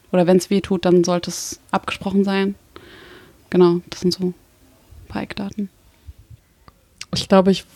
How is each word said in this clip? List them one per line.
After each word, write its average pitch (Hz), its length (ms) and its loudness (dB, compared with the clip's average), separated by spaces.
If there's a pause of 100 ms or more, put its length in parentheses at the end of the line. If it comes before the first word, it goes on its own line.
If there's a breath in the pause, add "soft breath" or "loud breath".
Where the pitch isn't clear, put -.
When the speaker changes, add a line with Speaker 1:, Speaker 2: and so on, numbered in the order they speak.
(120)
Speaker 1:
Oder 180 160 2
wenn's 185 220 2
wehtut, 190 360 -2
dann 180 180 4
sollte 175 260 -2
es - 300 -12 (120)
abgesprochen 196 520 -4
sein. 196 320 -2 (920 loud breath)
Genau, 175 300 4 (100)
das - 120 -12
sind 180 120 0
so 185 120 -6
ein 180 80 -4 (760)
paar - 140 -6
Eckdaten. 202 480 -8 (1400)
Speaker 2:
Ich - 140 -6
glaube, 190 240 4
ich - 140 -2 (100)